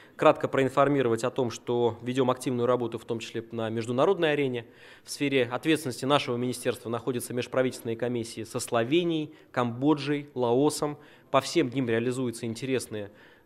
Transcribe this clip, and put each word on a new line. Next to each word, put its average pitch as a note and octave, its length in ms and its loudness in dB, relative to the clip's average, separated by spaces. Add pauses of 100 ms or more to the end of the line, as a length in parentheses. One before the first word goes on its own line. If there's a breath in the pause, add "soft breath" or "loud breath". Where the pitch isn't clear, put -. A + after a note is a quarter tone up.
(160 loud breath)
кратко D3 320 4
проинформировать C3+ 800 2
о B2 40 0
том, A#2+ 220 0
что A#2+ 500 0
ведём B2+ 300 2
активную B2 360 -2
работу, A#2+ 300 2
в G#2+ 60 -14
том A#2 160 -6
числе A2+ 320 -8
на A2+ 180 -4
международной C3+ 600 0
арене. B2+ 360 -2 (360 loud breath)
В - 80 -14
сфере C3+ 400 2
ответственности C3 540 -2
нашего C3 320 2
министерства B2 500 -4
находятся A#2+ 460 -4
межправительственные B2 640 -2
комиссии A#2 480 -6
со B2 160 -6
Словенией, D3+ 720 0 (180 loud breath)
Камбоджей, C#3+ 840 0
Лаосом. C#3+ 640 2 (340 loud breath)
По C3+ 100 4
всем D3+ 280 2
ним B2 200 -2
реализуются A#2+ 560 0
интересные A2+ 680 -4 (340 loud breath)